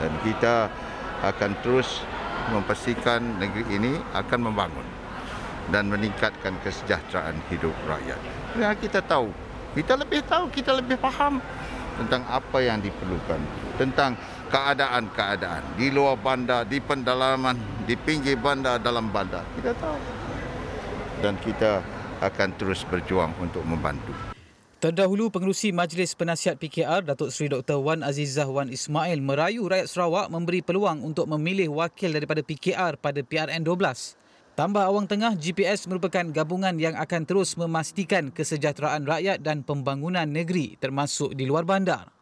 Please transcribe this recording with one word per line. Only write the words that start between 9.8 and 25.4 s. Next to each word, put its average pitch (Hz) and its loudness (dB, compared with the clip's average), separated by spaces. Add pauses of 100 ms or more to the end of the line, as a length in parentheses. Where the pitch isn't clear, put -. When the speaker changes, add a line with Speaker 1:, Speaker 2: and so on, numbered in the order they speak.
Speaker 1:
lebih 285 0
tahu, 330 2
kita 262 2
lebih 254 0
faham 269 2 (560)
tentang 120 0
apa 131 0
yang 113 4
diperlukan, 90 -2 (400)
tentang 135 2 (320)
keadaan-keadaan 113 2 (160)
di 127 4
luar 139 4
bandar, 123 2
di 135 0
pendalaman, 131 2 (320)
di 120 4
pinggir 139 2
bandar, 131 2
dalam 117 2
bandar. 95 -2 (160)
Kita 240 0
tahu. 208 -4 (1200)
Dan 101 0
kita 107 2 (400)
akan 98 0
terus 95 -2
berjuang 87 0
untuk 85 -4
membantu. 73 -2 (720)
Speaker 2:
Terdahulu, 190 2
Pengerusi 190 0